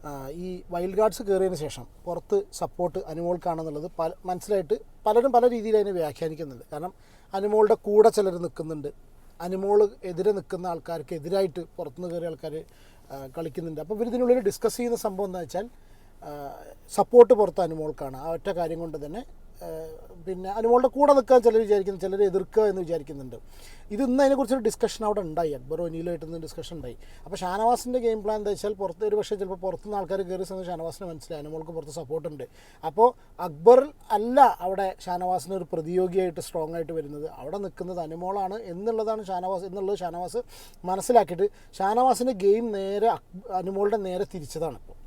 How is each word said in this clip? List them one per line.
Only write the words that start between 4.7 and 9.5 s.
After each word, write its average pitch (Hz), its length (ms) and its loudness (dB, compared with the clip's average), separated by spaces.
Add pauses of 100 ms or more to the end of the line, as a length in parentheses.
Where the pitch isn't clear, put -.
പലരും 233 260 4
പല 240 180 6
രീതിയിൽ 226 260 0
അതിനെ 202 160 4
വ്യാഖ്യാനിക്കുന്നുണ്ട്. 156 800 -6
കാരണം 160 220 -10 (400)
അനുമോളുടെ 208 400 4
കൂടെ 214 360 6
ചിലർ 190 360 2
നിൽക്കുന്നുണ്ട്, 156 440 -8 (520)
അനുമോൾ 196 480 4 (140)